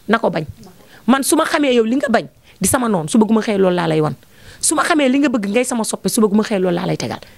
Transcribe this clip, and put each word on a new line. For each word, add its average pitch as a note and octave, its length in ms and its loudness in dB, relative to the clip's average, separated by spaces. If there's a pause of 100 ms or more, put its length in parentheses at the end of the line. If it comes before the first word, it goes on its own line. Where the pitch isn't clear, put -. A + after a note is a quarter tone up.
na A3 120 2
ko - 100 0
bañ. E3 160 -4 (600)
Man C4 160 2
su - 120 2
ma D#4 100 2
xamee D4 280 0
yow A#3 100 4
li A3 120 0
nga C#4+ 140 -2
bañ, G#3 160 2 (360)
di F#3+ 60 -2
sama B3+ 200 0
noon, F3 220 -2
su - 80 2
bëgguma A3 240 2
xëy G#3 160 -4
loolu F#3 180 2
laa F3 120 -2
lay D#3 140 0
wan. D3+ 140 -2 (440)
Su - 160 -2
ma D4 80 0
xamee D4 260 2
li C4+ 100 2
nga D4 100 2
bëgg G#3+ 220 -2
ngay B3 140 0
sama A#3+ 180 -4
soppe, - 260 -6
su A3+ 120 0
bëgguma G#3+ 220 2
xëy G3+ 160 -2
loolu F3+ 160 0
laa F3 120 -4
lay D#3 100 -2
tegal. A2 220 -6 (180)